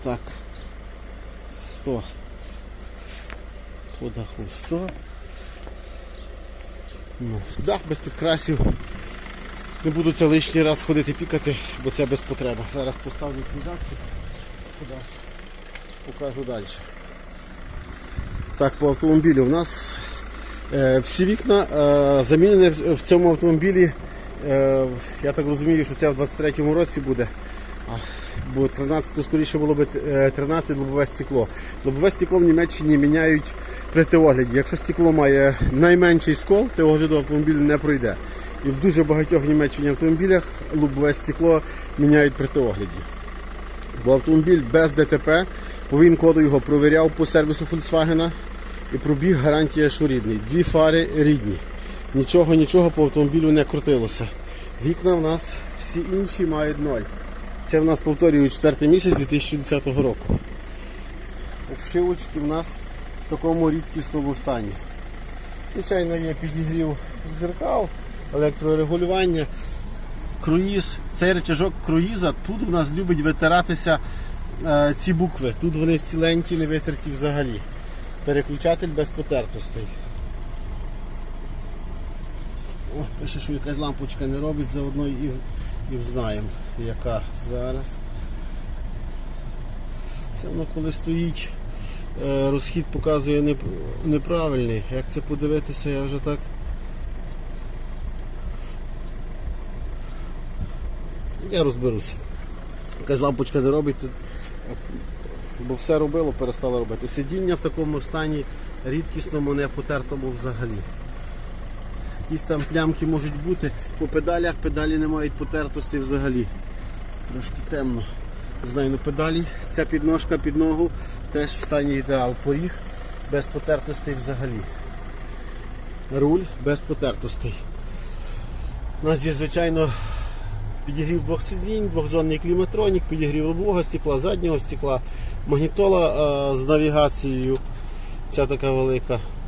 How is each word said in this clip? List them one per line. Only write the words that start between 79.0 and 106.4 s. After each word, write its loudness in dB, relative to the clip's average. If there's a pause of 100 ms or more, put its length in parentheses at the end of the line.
потертостей. -4 (3250)
О, -4 (180)
пише, -6
що -4
якась -4
лампочка -4
не -2
робить, -2
заодно -2
і, -2 (600)
і -4
взнаємо, -2 (300)
яка -2 (280)
зараз. -4 (2500)
Це -6
воно -4
коли -2
стоїть, -2 (800)
е, 2
розхід 0
показує 2
неп-, 2 (400)
неправильний. 0 (120)
Як -2 (100)
це -4
подивитися, -2
я -2
вже -4
так. -2 (4000)
Я 2
розберуся. 0 (880)
Якась 0
лампочка 0
не 4
робить, 2 (1600)
бо -4
все 0
робило, 0
перестало -2